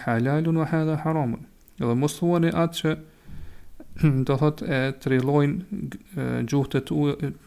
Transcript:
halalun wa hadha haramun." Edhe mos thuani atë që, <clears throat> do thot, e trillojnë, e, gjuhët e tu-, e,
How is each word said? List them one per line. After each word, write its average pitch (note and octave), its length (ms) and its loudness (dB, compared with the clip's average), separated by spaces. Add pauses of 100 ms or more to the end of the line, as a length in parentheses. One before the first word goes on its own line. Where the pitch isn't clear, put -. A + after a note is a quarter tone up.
halalun C#3+ 520 2
wa D#3+ 100 0
hadha D#3 380 0
haramun." D#3 420 -2 (320)
Edhe A#2 160 0
mos C#3+ 240 0
thuani E3+ 320 2
atë E3 300 0
që, D#3 160 0 (1040)
<clears throat> C3 240 4
do C#3 100 2
thot, D3+ 260 2
e C3+ 180 0 (240)
trillojnë, C#3+ 500 4 (640)
e, C3 100 -2 (240)
gjuhët C#3 240 0
e C3+ 140 2
tu-, D3 260 0
e, C#3 180 -6 (140)